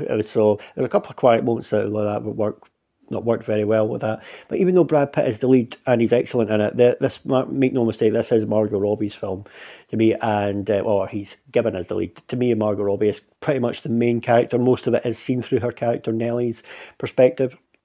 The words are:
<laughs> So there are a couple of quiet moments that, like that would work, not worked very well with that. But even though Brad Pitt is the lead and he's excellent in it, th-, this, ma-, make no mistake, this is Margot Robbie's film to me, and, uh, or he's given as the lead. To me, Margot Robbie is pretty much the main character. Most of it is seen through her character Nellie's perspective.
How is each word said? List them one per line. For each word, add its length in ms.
<laughs> 160
So 340
there 100
are 20
a 40
couple 180
of 80
quiet 260
moments 280
that, 200
like 140
that 180
would 140
work, 320
not 140
worked 220
very 180
well 240
with 140
that. 200
But 100
even 160
though 100
Brad 300
Pitt 120
is 140
the 80
lead 280
and 140
he's 120
excellent 380
in 100
it, 160
th-, 240
this, 240
ma-, 220
make 260
no 140
mistake, 260
this 180
is 160
Margot 320
Robbie's 360
film 320
to 60
me, 180
and, 560
uh, 100
or 280
he's 260
given 240
as 120
the 80
lead. 200
To 80
me, 160
Margot 300
Robbie 260
is 140
pretty 200
much 200
the 80
main 320
character. 380
Most 280
of 60
it 140
is 120
seen 220
through 200
her 120
character 400
Nellie's 500
perspective. 580